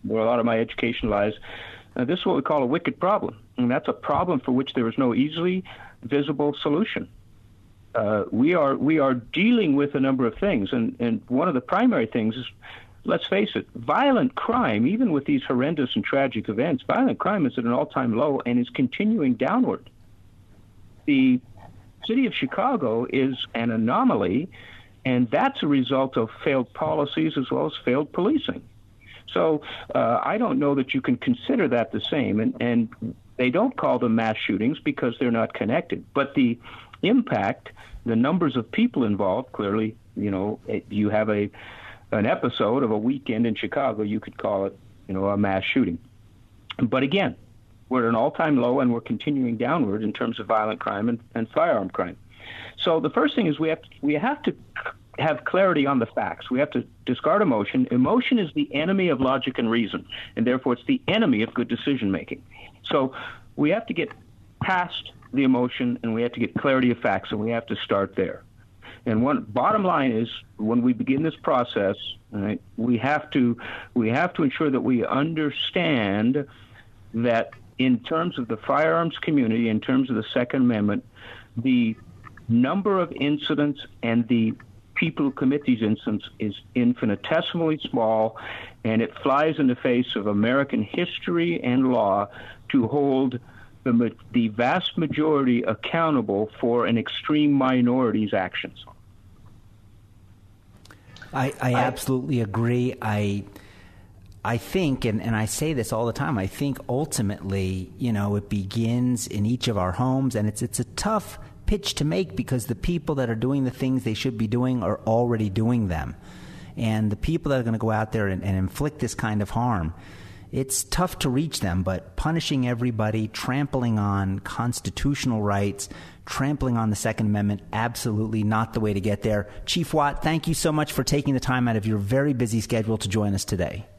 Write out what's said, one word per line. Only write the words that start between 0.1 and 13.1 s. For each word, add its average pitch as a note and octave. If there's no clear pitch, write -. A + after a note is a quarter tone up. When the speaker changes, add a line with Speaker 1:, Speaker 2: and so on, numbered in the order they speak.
Speaker 1:
a A2
lot A#2+
of A2+
my A2+
education A#2
lies, G#2
uh, B2
this E3+
is -
what F3+
we C#3
call D3
a B2+
wicked -
problem. -
And B2
that's C#3
a -
problem D3+
for C3
which B2+
there A#2
is A2+
no B2
easily E3
visible C#3+
solution. D3
Uh, G#2+
we C3+
are, C#3+
we D#3
are C3+
dealing F3+
with C#3+
a C#3
number C3
of A2
things, D3
and, A#2
and A2+
one C#3
of D#3+
the B2
primary F#3+
things A2+
is, B2+
let's -